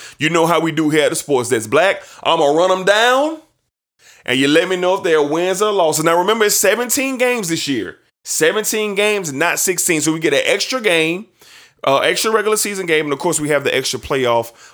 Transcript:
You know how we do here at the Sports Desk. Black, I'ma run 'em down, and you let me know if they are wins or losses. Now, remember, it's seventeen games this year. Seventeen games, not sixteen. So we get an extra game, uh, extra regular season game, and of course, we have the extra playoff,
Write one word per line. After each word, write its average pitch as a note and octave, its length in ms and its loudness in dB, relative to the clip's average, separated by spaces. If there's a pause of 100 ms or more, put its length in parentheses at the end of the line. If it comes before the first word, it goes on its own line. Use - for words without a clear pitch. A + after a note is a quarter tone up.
(180)
You D3+ 120 -2
know E3 160 2
how E3 140 2
we D#3+ 120 -2
do D3+ 180 0
here D3 140 2
at B2+ 60 2
the D#3+ 60 -6
Sports B2 340 -2
Desk. A2 180 -2
Black, E3 340 2 (200)
I'ma D#3+ 240 2
run E3 240 2
'em F#3 140 -2
down, B3+ 560 2 (840)
and B2+ 140 0
you C#3 100 2
let E3 200 4
me F#3 80 -2
know F3+ 180 0
if F#3 80 -4
they E3+ 120 2
are D3+ 120 4
wins F3+ 340 0
or G#3+ 120 0
losses. D#3 320 0
Now, E3 140 2
remember, G#3+ 260 2
it's G#3 120 2
seventeen B3 600 -2
games A#3+ 300 -2
this E3 200 -4
year. G2+ 300 -6 (260)
Seventeen G#3+ 680 -2
games, G3+ 380 -2
not D3 260 0
sixteen. F3+ 420 0
So D#3 120 0
we E3 80 -4
get D#3 120 0
an C3+ 120 2
extra A3 360 -2
game, F3 460 0 (580)
uh, - 140 4
extra F3 320 0
regular G#3+ 260 0
season G3 300 -4
game, D#3 200 0
and D3 60 -2
of C#3 60 -6
course, E3 220 -2
we D3 80 -4
have C#3+ 160 0
the B2+ 100 0
extra C3 240 -2
playoff, A#2+ 540 0 (220)